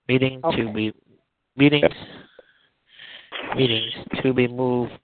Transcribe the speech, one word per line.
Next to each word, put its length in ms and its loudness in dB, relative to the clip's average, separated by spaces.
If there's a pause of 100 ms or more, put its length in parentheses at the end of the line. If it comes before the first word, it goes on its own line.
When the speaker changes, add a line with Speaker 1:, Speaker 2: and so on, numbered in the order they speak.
Speaker 1:
Meeting 320 2
to 60 -2
Speaker 2:
Okay. 260 0
Speaker 1:
be, 200 -2 (600)
meetings, 400 4 (1600)
meetings 380 0 (280)
to 120 2
be 160 4
moved 420 -2 (120)